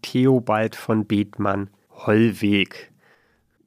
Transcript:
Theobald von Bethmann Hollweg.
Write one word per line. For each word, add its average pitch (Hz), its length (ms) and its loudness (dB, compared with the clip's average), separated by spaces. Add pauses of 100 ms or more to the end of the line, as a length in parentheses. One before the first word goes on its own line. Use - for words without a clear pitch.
Theobald 117 720 0
von 110 320 -2
Bethmann 101 640 -2 (360)
Hollweg. 104 840 0 (760)